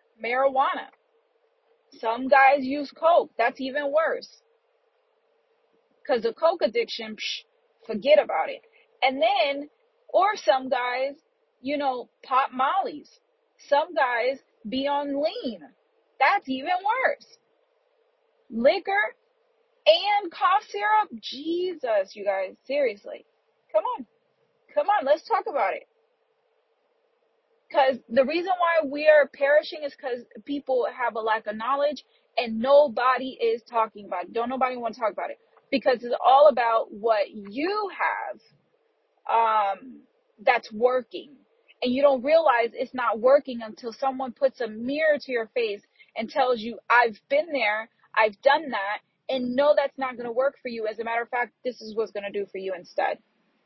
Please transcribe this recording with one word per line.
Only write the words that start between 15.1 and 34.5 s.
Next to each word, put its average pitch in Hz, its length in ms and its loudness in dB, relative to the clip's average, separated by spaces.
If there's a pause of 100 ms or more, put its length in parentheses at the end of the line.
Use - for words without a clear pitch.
lean. 320 520 -6 (460)
That's 302 300 2
even 269 340 -4
worse. - 540 -4 (1120)
Liquor 359 640 0 (720)
and 370 460 2
cough 392 380 2
syrup? 415 400 0 (100)
Jesus, 294 960 -4
you 208 80 -12
guys, 196 320 -2 (100)
seriously. 254 600 -4 (460)
Come 640 120 0
on. 453 240 -6 (680)
Come 294 140 -2
on, 392 180 0
let's 294 220 0
talk 370 200 -2
about 220 260 -2
it. - 140 -12 (1800)
'Cause 269 380 2
the 254 160 2
reason 339 340 -2
why 330 300 2
we 294 220 0
are 294 180 6
perishing 302 560 0
is 277 120 -8
'cause 247 300 -8 (200)
people 262 400 -4
have 247 320 -6
a - 20 -6
lack 220 280 -2
of 214 100 -8
knowledge 277 480 -4 (320)
and 226 220 -4
nobody 262 720 4
is 233 320 -2
talking 220 420 -2
about 180 180 -6
it. 185 80 -18
Don't 226 160 -4
nobody 254 300 -2